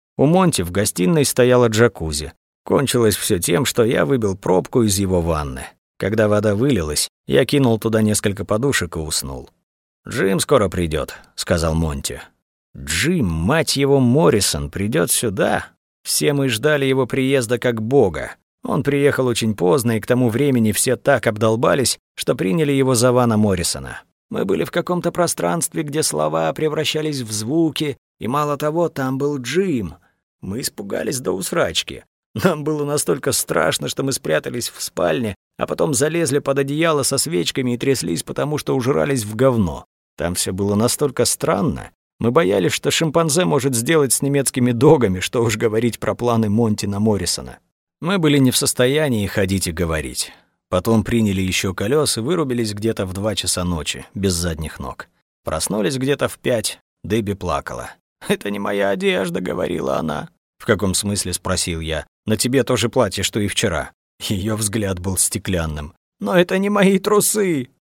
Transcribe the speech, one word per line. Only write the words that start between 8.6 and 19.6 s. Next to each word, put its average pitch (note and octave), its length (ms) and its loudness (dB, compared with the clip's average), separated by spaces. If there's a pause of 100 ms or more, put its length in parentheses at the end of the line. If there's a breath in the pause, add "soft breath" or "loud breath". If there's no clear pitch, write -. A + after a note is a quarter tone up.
и E2 40 -4
уснул. C2+ 500 -8 (560)
"Джим E3 320 0
скоро B2 300 2
придет", — D#2 460 -2 (200)
сказал E2 400 0
Монти. D2 460 -2 (560)
"Джим, F#2+ 500 0
мать F2+ 500 0
его, C#3 220 4
Моррисон, A#2+ 720 2
придет A2+ 400 0
сюда?" B2 560 0 (380)
Все D3 300 0
мы C#3 140 0
ждали C3+ 360 0
его C3 220 2
приезда C3 520 0
как A#2 240 0
бога. G#2+ 540 2 (260)
Он G3+ 220 -2
приехал C#3 420 2
очень A2 300 0
поздно, A2+ 400 2